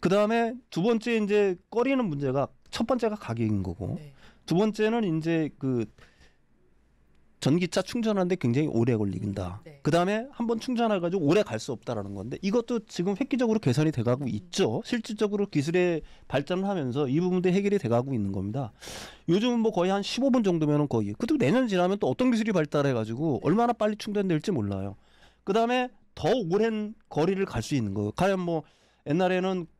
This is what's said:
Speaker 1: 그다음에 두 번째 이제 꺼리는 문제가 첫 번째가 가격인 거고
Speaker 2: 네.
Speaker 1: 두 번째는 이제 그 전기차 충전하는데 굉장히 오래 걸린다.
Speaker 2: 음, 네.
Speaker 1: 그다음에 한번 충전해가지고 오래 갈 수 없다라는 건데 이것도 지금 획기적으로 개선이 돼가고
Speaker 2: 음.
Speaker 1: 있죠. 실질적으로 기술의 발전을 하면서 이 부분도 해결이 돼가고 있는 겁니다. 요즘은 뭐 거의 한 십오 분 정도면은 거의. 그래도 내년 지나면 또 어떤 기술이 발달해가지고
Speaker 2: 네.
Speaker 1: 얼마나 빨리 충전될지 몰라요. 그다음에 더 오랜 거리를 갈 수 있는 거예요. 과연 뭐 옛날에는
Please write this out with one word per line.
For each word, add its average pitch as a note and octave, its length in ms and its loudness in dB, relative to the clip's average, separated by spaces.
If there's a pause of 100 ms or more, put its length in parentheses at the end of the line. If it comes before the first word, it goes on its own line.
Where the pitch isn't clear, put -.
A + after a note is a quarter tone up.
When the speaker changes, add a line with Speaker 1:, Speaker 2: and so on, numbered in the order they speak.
Speaker 1:
그다음에 G#3+ 520 2 (160)
두 D#3+ 140 -4
번째 A#3 340 2
이제 G3+ 400 2 (140)
꺼리는 B3 340 2
문제가 C#3 440 0 (220)
첫 - 160 -2
번째가 A3+ 300 0
가격인 A2 460 -2
거고 F#2 360 -6
Speaker 2:
네. - 140 -16 (320)
Speaker 1:
두 - 100 -2
번째는 G#3+ 640 2
이제 D#3+ 300 0 (100)
그 B2+ 280 -2 (1500)
전기차 F3 420 2
충전하는데 G3 540 0
굉장히 C3+ 300 0
오래 A#2 300 2
걸린다. G2+ 680 -4
Speaker 2:
음, - 20 -20
네. D#3 180 -20
Speaker 1:
그다음에 F#3 500 0
한번 A#3 260 -2
충전해가지고 G#3 680 0
오래 F3 180 4
갈 A2 160 -4
수 C3+ 140 -6
없다라는 G#2 420 -6
건데 G2 280 -8
이것도 A3+ 440 -2
지금 F#3 320 -2
획기적으로 B3 400 0
개선이 D3+ 340 2
돼가고 B2 320 0
Speaker 2:
음. B2 40 -2
Speaker 1:
있죠. B2 560 -2
실질적으로 G#3 640 -2
기술의 E3+ 560 0 (260)
발전을 F3 360 -2
하면서 D3 440 -2
이 C#3 120 2
부분도 F3+ 280 2
해결이 G3+ 300 2
돼가고 B2 360 0
있는 G2+ 180 -2
겁니다. G#2 400 -4 (560)
요즘은 A3+ 320 2
뭐 A3 120 2
거의 F3+ 180 2
한 G3 120 0
십오 B3 280 0
분 B3 140 4
정도면은 D3+ 440 2
거의. G#2 260 -2
그래도 C4+ 240 -2
내년 A#3 300 2
지나면 F#3 300 2
또 D#3 100 0
어떤 B3+ 220 2
기술이 A3 220 0
발달해가지고 C#3 880 0
Speaker 2:
네. - 40 0
Speaker 1:
얼마나 A#3 260 4
빨리 G#3+ 240 0
충전될지 G3 540 -2
몰라요. G2+ 460 -2 (480)
그다음에 A#3 440 0 (260)
더 - 140 -2 (220)
오랜 G#3+ 440 0 (140)
거리를 F#3 380 0
갈 A2 160 -4
수 - 120 -4
있는 G#2+ 200 0
거예요. G#2 180 -2
과연 F#3+ 280 2
뭐 E3+ 220 -2 (440)
옛날에는 F3+ 600 0 (120)